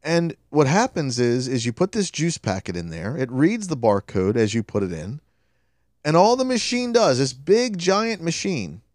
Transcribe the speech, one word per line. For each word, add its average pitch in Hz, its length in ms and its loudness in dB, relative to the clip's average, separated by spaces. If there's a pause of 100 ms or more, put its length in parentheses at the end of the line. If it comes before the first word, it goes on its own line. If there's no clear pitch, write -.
And 170 340 -2 (120)
what 147 180 4
happens 147 520 0
is, 123 300 2
is 120 180 -2
you 120 80 -2
put 190 180 -2
this 202 180 -2
juice 160 280 -2
packet 95 380 -4
in 85 120 -6
there, 85 280 -8
it 127 140 -4
reads 180 380 0
the 156 80 -4
barcode 104 600 2
as 107 180 0
you 113 80 0
put 104 200 -4
it 92 100 -4
in, 87 280 -10 (840)
and 151 140 2
all 214 200 6
the 262 100 0
machine 240 460 -2
does, 190 260 4
this 131 160 0
big 214 440 2
giant 190 440 0
machine 139 580 -6 (140)